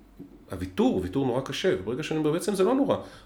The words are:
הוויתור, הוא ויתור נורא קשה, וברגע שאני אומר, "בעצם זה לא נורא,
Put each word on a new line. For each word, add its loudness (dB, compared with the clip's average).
הוויתור, 0
הוא 0
ויתור -2
נורא 0
קשה, 0
וברגע -4
שאני -2
אומר, 2
"בעצם 0
זה 4
לא 4
נורא, 4